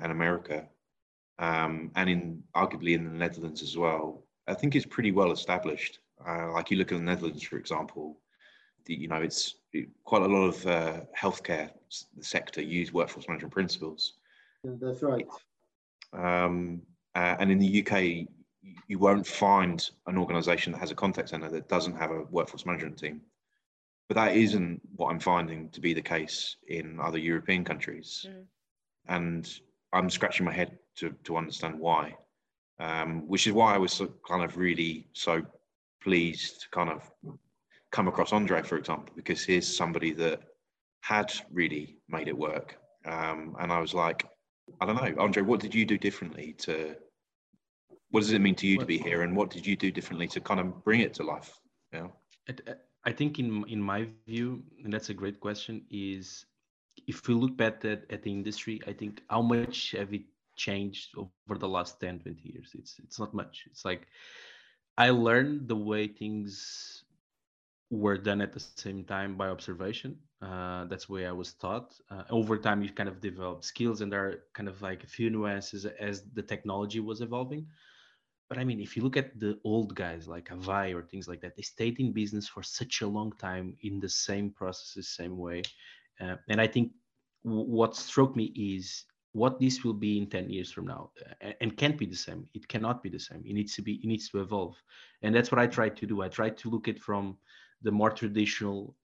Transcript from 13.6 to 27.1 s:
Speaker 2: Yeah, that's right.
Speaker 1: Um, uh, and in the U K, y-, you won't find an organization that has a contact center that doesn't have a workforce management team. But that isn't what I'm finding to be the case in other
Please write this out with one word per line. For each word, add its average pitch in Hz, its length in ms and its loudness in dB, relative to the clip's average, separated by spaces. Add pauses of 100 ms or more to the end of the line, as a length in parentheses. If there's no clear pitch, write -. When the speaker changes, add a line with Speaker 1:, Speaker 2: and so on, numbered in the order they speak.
Speaker 2:
Yeah, 131 160 -6
that's 127 220 -4
right. 131 240 2 (840)
Speaker 1:
Um, 87 680 2 (340)
uh, 90 240 4
and 98 120 6
in 95 80 10
the 98 80 10
U 104 160 6
K, 87 460 2 (340)
y-, - 120 -20 (120)
you 101 120 -4
won't 98 280 8
find 92 640 6 (160)
an 92 100 0
organization 85 560 2
that 80 60 -6
has 82 120 -4
a 76 40 -6
contact 95 360 0
center 78 200 -6
that 80 180 -4
doesn't 87 280 2
have 80 140 -2
a 80 200 -4
workforce - 340 -2
management 80 340 -4
team. 76 220 -8 (880)
But 104 60 0
that 107 220 6
isn't 95 440 6 (140)
what 78 160 0
I'm 85 80 0
finding 82 520 2
to - 100 -14
be 85 120 2
the 78 80 0
case 80 560 -4 (120)
in 80 320 -6
other 82 180 0